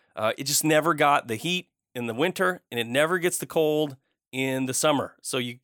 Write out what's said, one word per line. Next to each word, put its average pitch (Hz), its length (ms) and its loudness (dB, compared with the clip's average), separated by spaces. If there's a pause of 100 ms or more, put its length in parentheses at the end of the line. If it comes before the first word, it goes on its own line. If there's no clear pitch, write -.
(140)
Uh, 107 240 0
it 139 60 -8
just 147 200 0
never 156 300 4
got 143 340 4
the 147 80 -2
heat 175 320 -4 (260)
in 120 120 -2
the 117 80 -2
winter, 180 560 -2
and 120 100 -4
it 113 60 -2
never 151 320 2
gets 175 200 -2
the 151 80 -8
cold 151 500 0 (360)
in 131 340 -2
the 131 80 -4
summer. 135 480 0
So - 160 -4
you, 123 260 -6